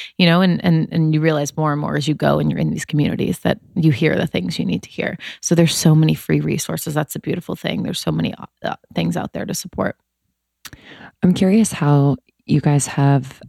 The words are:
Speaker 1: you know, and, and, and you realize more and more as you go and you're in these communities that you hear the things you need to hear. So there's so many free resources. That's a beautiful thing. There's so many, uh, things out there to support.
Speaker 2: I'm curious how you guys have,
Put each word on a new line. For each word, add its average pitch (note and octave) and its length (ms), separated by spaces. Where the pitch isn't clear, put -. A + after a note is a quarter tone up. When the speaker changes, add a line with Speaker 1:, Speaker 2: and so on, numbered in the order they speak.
Speaker 1:
you F3+ 100
know, E3+ 160
and, F3+ 220
and, D#3+ 280
and D#3 200
you D#3 80
realize D3+ 360
more D#3 160
and D3 80
more D3 160
as D3 100
you D3+ 80
go D3 240
and D3+ 140
you're - 80
in D#3 100
these D3+ 140
communities - 560
that - 180
you D#3+ 160
hear D3+ 240
the D#3+ 140
things F3+ 280
you E3+ 80
need F3 200
to - 40
hear. - 300
So - 160
there's E3 180
so - 220
many D#3 180
free D3+ 240
resources. D3 560
That's D3+ 220
a - 20
beautiful - 380
thing. - 260
There's - 180
so D#3+ 120
many, - 200
uh, - 140
things E3+ 220
out - 160
there - 120
to - 100
support. - 420
Speaker 2:
I'm F3+ 100
curious G3+ 380
how C#3+ 440
you D3+ 160
guys D3 260
have, C#3 640